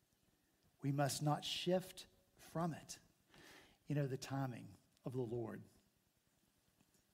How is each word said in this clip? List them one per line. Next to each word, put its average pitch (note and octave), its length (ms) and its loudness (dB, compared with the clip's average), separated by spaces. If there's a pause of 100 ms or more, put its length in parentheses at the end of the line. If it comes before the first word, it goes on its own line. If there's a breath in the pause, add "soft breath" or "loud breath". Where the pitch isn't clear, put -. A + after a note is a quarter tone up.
(840)
We C#3 80 2
must C#3+ 320 2
not D3 220 4
shift - 640 0 (440)
from E3 220 0
it. - 240 -10 (880 loud breath)
You C#3+ 80 2
know, C#3+ 100 6
the C3 120 -2
timing B2+ 500 -2 (380)
of B2+ 80 -4
the B2+ 80 0
Lord A2 400 -2 (1500)